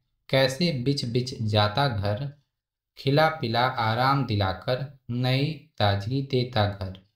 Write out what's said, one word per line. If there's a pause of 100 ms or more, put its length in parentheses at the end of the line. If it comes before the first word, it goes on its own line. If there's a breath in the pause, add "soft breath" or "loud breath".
(280)
कैसे
बिछ
बिछ
जाता
घर, (680)
खिला
पिला
आराम
दिलाकर (120)
नई
ताजगी
देता
घर। (160)